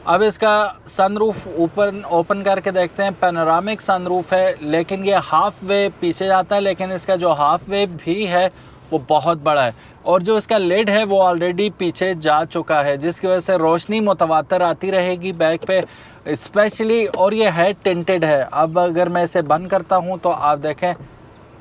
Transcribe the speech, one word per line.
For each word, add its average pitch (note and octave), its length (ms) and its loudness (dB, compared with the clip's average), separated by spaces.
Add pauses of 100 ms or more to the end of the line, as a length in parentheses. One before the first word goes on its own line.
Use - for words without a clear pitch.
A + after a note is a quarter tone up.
अब F3+ 160 2
इसका G#3+ 520 0 (140)
sunroof G3+ 680 -2
ऊपर G3 540 -2
open E3+ 320 0
करके G3 280 0
देखते F3+ 320 -2
हैं। G3 100 -2
panoramic E3+ 680 0
sunroof F3+ 520 -2
है, F#3 300 2
लेकिन E3 420 -2
ये G3 100 2
हाफ F#3 500 0
वे G3+ 360 0
पीछे F3+ 260 -2
जाता F#3+ 280 2
है, G3+ 80 2
लेकिन F#3+ 300 -2
इसका F#3+ 240 -2
जो E3+ 160 2
हाफ D3 360 2
वे G3+ 180 0
भी F3+ 400 -6
है F3+ 400 0 (260)
वो D#3 60 0 (100)
बहुत D#3 340 0
बड़ा D3 220 2
है A2+ 100 -2 (320)
और F3+ 160 4
जो G#3+ 160 2
इसका G#3+ 200 0
lid G3 320 2
है G#3+ 140 2
वो G3 180 2
already F3+ 560 0
पीछे F#3 360 -2
जा D#3 300 2
चुका D#3+ 380 -2
है, C#3+ 160 0
जिसकी E3 300 -4
वजह F#3 120 2
से F#3+ 160 0
रोशनी E3+ 440 0
मुतवातर E3+ 640 0
आती F3 280 -2
रहेगी F3+ 420 -2
बैक E3 320 0
पे F#3+ 200 0 (440)
especially। G#3+ 880 0
और G3 180 2
ये A3 160 2
है F3 220 2
tinted F3 520 0
है। D3 280 2
अब D#3+ 260 0
अगर F3 300 2
मैं F3 160 0
इसे F3 180 0
बंद D#3+ 280 -2
करता F#3 260 0
हूँ F3+ 220 -2
तो F3+ 100 -2
आप D3 300 0
देखें, D#3 360 -4 (680)